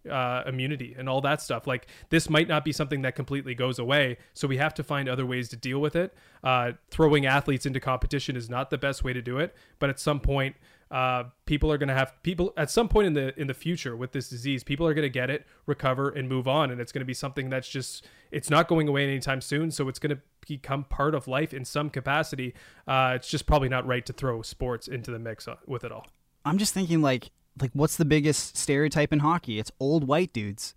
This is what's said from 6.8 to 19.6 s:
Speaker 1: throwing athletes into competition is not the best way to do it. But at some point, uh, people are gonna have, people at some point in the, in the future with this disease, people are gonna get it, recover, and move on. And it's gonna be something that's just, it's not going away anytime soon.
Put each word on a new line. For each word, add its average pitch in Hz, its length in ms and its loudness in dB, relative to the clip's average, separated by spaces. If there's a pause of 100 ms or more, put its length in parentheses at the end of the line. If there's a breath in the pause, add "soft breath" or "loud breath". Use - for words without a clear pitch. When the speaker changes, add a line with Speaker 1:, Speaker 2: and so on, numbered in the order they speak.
Speaker 1:
throwing 147 360 6
athletes 139 380 2
into 135 140 -2
competition 131 580 -2
is 117 140 -8
not 127 200 -4
the 143 80 0
best 139 260 -2
way 127 80 -2
to 123 100 -4
do 123 160 -4
it. 123 160 -2 (240 soft breath)
But 139 120 2
at 131 100 -6
some 147 180 2
point, 135 380 0 (340 soft breath)
uh, 127 340 0 (200)
people 147 260 2
are 151 60 4
gonna 139 160 0
have, 131 300 0
people 175 340 -2
at 151 140 0
some 233 180 4
point 208 200 6
in 160 40 2
the, 135 260 -2
in 147 80 -2
the 135 60 -4
future 135 420 -4
with 123 180 -8
this 135 180 -6
disease, 127 340 -4
people 143 220 0
are 156 80 4
gonna 147 160 2
get 127 180 -2
it, 147 160 -4 (220 soft breath)
recover, 139 420 0
and 131 220 -4
move 131 180 0
on. 139 220 2
And 123 100 -6
it's 120 120 -10
gonna 135 120 -6
be 127 80 -6
something 131 380 -6
that's 131 180 -4
just, - 380 -10 (240 soft breath)
it's - 180 -6
not 160 200 6
going 160 200 4
away 139 160 2
anytime 135 380 -2
soon. 156 280 0